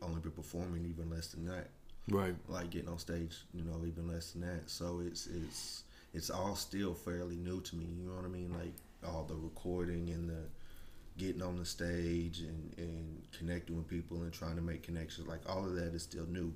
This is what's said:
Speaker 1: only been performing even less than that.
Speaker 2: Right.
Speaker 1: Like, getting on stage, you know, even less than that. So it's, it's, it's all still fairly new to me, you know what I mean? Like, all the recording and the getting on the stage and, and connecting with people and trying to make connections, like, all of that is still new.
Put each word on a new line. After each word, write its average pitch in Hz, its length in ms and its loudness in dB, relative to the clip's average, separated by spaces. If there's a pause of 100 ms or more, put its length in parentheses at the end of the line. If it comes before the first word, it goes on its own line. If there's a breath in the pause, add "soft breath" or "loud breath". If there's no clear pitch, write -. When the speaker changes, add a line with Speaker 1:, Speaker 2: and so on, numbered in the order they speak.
Speaker 1:
only 82 180 2
been 80 120 -2
performing 85 540 0
even 82 240 0
less 82 180 0
than 82 180 -4
that. 90 220 -2 (420)
Speaker 2:
Right. 95 240 6 (140)
Speaker 1:
Like, 90 220 0
getting 82 180 -2
on 85 100 0
stage, 85 380 0 (160)
you 87 100 -2
know, 82 240 0
even 85 220 0
less 82 240 -2
than 85 100 -4
that. 87 280 -2
So 87 340 0
it's, 85 220 -2
it's, - 560 -2 (320 loud breath)
it's 82 160 0
all 95 260 4
still 95 380 2
fairly 87 420 0
new 90 240 2
to 85 160 -4
me, 82 80 0
you 87 240 -2
know 92 80 -2
what 92 80 -2
I 90 40 0
mean? 90 240 0
Like, 85 200 0 (340)
all 80 180 0
the 80 120 -2
recording 85 760 2
and 85 200 2
the 80 140 0 (760 loud breath)
getting 92 240 2
on 90 160 2
the 87 80 0
stage 85 720 4
and, 80 380 -2
and 82 440 -2 (140)
connecting 85 400 0
with 80 120 0
people 85 340 0
and 82 100 0
trying 82 240 0
to 85 60 2
make 82 200 2
connections, 80 460 -2
like, 80 200 -2
all 95 180 2
of 90 80 2
that 85 200 4
is 82 80 0
still - 240 -4
new. 87 300 2